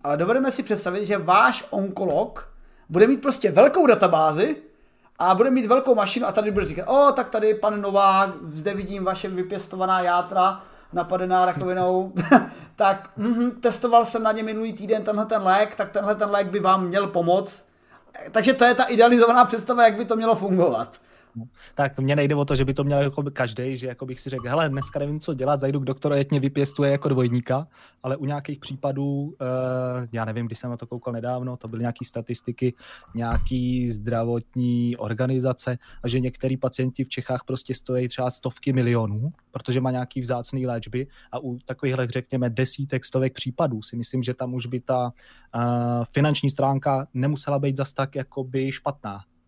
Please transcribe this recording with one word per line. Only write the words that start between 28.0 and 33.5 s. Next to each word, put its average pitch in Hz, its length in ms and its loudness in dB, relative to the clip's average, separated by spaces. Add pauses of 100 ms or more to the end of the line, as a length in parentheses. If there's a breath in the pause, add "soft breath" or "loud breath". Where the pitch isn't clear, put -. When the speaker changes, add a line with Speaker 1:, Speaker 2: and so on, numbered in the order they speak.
Speaker 2:
Ale 131 140 -4
u 147 80 -8
nějakých 143 340 -8
případů, 139 800 -4
eh, 127 720 -4
já 113 140 -4
nevím, 113 200 -6
když 110 140 -10
jsem 123 100 -10
na 120 80 -8
to 117 100 -14
koukal 123 260 -10
nedávno, 123 440 -6
to 113 100 -16
byly 110 140 -8
nějaký 120 240 -4
statistiky, 120 680 -6 (420 loud breath)
nějaký 123 760 0